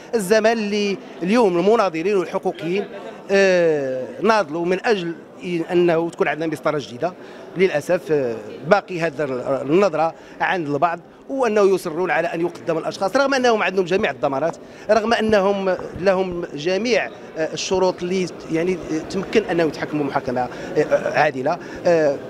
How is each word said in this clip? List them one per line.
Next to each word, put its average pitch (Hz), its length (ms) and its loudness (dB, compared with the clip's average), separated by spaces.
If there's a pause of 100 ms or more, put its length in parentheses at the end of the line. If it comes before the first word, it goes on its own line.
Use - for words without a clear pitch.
(140)
الزمن 214 380 4
اللي 208 440 0 (260)
اليوم 190 360 4
المناضلين 196 580 2
والحقوقيين، 175 680 -2 (460)
آه، 165 760 4 (180)
ناضلوا 170 420 2
من 185 220 0
أجل 175 280 0 (580)
أنه 170 380 4
تكون 175 180 0
عندنا 151 180 -2
مسطرة 151 320 -2
جديدة. 123 340 -6 (440)
للأسف، 175 440 2 (100)
آه، 127 260 0 (320)
باقي 185 320 2
هذا 151 240 -2 (380)
النظرة 160 520 2 (260)
عند 165 280 -2
البعض، 165 320 0 (280)
وأنه 214 460 2
يصرون 175 360 -4
على 165 180 2
أن 165 120 -4
يقدم 165 380 -4
الأشخاص 190 380 -2
رغم 277 180 2
أنهم 240 280 4
عندهم 185 220 2
جميع 185 260 0
الضمانات، 139 460 0 (340)
رغم 220 240 4
أنهم 202 640 2 (240)
لهم 185 440 0 (100)
جميع، 185 520 0 (320)
آه، 156 140 -2
الشروط 185 500 0
اللي 180 240 -2 (260)
يعني، 170 260 0 (140)
آه، 156 60 -2
تمكن 196 440 -2
أنهم 170 260 2
يتحكموا 151 360 -4
محاكمة، 135 360 -2
آه، 123 80 -2 (300)
آه، 143 400 2
عادلة. 143 400 0 (280)
آه، 156 300 4 (140)